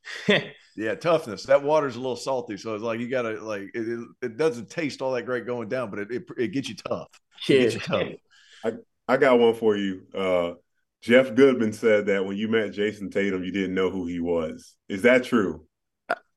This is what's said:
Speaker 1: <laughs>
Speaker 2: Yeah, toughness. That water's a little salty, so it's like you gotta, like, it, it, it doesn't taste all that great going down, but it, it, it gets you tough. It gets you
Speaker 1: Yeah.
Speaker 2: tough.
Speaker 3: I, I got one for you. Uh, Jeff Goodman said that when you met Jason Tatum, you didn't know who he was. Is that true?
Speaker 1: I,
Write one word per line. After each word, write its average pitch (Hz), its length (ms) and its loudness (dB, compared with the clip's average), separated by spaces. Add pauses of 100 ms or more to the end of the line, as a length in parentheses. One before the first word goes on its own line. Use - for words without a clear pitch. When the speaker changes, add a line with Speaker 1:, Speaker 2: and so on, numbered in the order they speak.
(280)
Speaker 1:
<laughs> 208 40 4 (460)
Speaker 2:
Yeah, 107 180 -2
toughness. 160 480 -2
That 143 200 4
water's 143 340 2
a - 20 -10
little 127 160 -4
salty, 120 400 -4
so 110 180 -8
it's 104 100 -6
like 117 180 -4
you 120 80 -6
gotta, 117 340 -4
like, 104 200 -8 (100)
it, 117 160 -4
it, 117 180 -8 (140)
it 113 160 -8
doesn't 139 320 -2
taste 147 320 -6
all 131 100 -2
that 120 140 -4
great 120 200 -6
going 120 220 -6
down, 123 220 -6
but 101 100 -10
it, 104 120 -8
it, 120 120 -6 (140)
it 117 160 0
gets 143 160 -4
you 208 60 -12
tough. - 340 -8 (400)
It 139 100 6
gets 123 160 4
you 107 60 -6
Speaker 1:
Yeah. 98 220 -2
Speaker 2:
tough. - 40 -4 (560)
Speaker 3:
I, - 500 -4
I 190 40 6
got 131 200 6
one 117 160 6
for 110 220 2
you. 95 280 -4 (120)
Uh, 90 380 0 (480)
Jeff 120 340 6
Goodman 120 380 6
said 104 320 2
that 98 200 0
when 98 120 -4
you 107 100 -4
met 107 240 0
Jason 101 380 -4
Tatum, 98 340 -2
you 90 80 -6
didn't 92 240 -2
know 95 140 2
who 92 180 -4
he 87 140 -6
was. 82 560 -4 (100)
Is 98 140 -6
that 127 240 4
true? 87 400 -2 (420)
Speaker 1:
I, - 80 -4 (220)